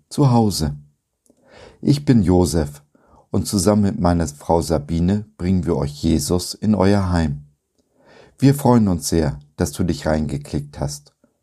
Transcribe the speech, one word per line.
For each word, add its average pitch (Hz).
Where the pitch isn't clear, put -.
zu 139
Hause. 107
Ich -
bin 113
Josef 85
und -
zusammen 104
mit 90
meiner 85
Frau 82
Sabine 82
bringen 90
wir 76
euch 71
Jesus 82
in 104
euer 95
Heim. 82
Wir 139
freuen 120
uns 85
sehr, 78
dass 87
du -
dich 82
reingeklickt 73
hast. -